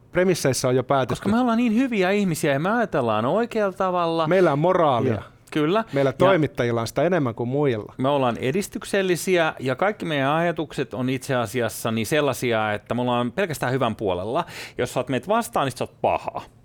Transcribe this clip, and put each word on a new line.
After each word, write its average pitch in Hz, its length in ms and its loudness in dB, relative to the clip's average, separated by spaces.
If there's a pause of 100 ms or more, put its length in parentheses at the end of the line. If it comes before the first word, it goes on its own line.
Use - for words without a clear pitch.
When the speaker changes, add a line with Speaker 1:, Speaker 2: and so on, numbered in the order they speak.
(120)
Speaker 1:
premisseissä 170 560 2
on 127 80 2
jo 131 60 2
päätetty. 131 320 0
Speaker 2:
Koska - 140 -4
me 226 120 2
ollaan 233 180 2
niin 240 160 2
hyviä 220 360 2
ihmisiä 180 420 0
ja 139 80 0
me 185 100 0
ajatellaan 127 540 0
oikealla 208 480 0
tavalla. 175 540 0
Speaker 1:
Meillä 175 260 4
on 139 60 2
moraalia. 151 560 4
Speaker 2:
Joo. 104 80 -6 (280)
Kyllä. 170 420 0
Speaker 1:
Meillä 139 160 2
Speaker 2:
Ja 127 40 0
Speaker 1:
toimittajilla 135 680 2
on 117 60 -4
sitä 139 160 -2
enemmän 156 320 0
kuin 120 140 -4
muilla. 131 500 -2
Speaker 2:
me 131 100 0
ollaan 131 300 2
edistyksellisiä 180 1200 0
ja 127 160 -2
kaikki 202 300 -2
meidän 143 260 0
ajatukset 160 600 -4
on 127 140 -2
itse 131 260 -4
asiassa 117 560 -2
niin 110 160 -2
sellaisia, 123 640 0
että 104 220 -6
me 123 80 -2
ollaan 120 300 0
pelkästään 151 400 -2
hyvän 123 240 0
puolella. 104 480 -2 (340)
Jos 120 140 -2
sä 135 80 0
oot - 80 -6
meitä 131 200 -2
vastaan, 208 380 0
niin 127 120 -6
sä 120 60 -2
oot - 160 -12
paha. - 420 -2 (220)